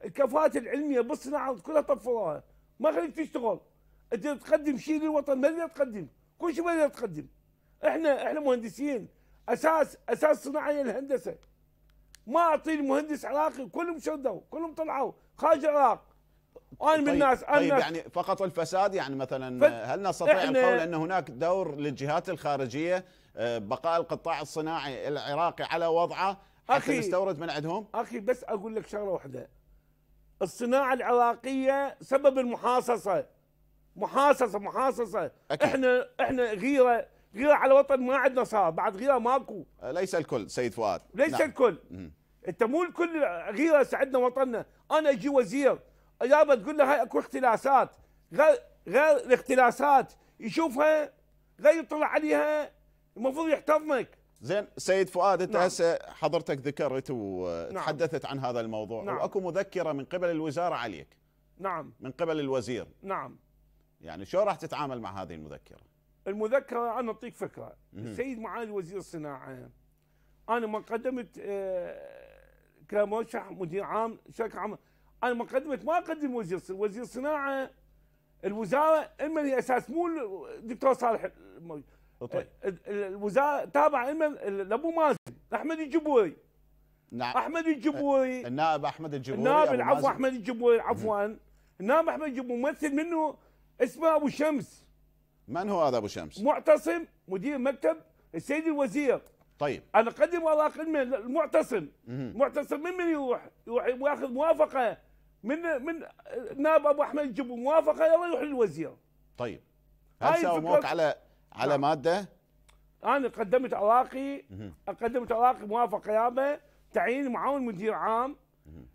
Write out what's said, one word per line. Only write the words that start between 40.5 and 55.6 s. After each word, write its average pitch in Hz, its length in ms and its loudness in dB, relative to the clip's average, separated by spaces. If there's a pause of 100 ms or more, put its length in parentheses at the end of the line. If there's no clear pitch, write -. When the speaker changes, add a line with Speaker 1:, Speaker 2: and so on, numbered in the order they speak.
Speaker 2:
سيد 123 220 -2
فؤاد. 101 280 -2 (140)
Speaker 1:
ليس 277 180 2
Speaker 2:
نعم. - 100 2
Speaker 1:
الكل. 214 360 2 (120)
Speaker 2:
مهم. 90 220 -14 (360)
Speaker 1:
أنت 180 140 0
مو 262 200 0
الكل 330 420 -2 (260)
غيرة 285 320 4
ساعدنا 262 360 0
وطننا. 247 480 0 (240)
أنا 311 200 4
أجي 247 180 2
وزير، 254 500 2 (440)
يابا 294 320 6
تقول 254 240 -2
له 269 140 6
هاي 262 100 2
أكو 262 160 -2
اختلاسات، 262 800 2 (360)
غير، 277 260 6 (300)
غير 285 280 6
الاختلاسات 254 960 4 (280)
يشوفها، 302 720 0 (480)
غير 294 140 6
يطلع 302 320 -2
عليها، 302 640 0 (460)
المفروض 269 320 -4
يحتضنك. 302 720 0 (220)
Speaker 2:
زين، 196 260 -4 (100)
سيد 185 320 2
فؤاد، 180 340 2
أنت 170 120 -4
Speaker 1:
نعم. 175 80 4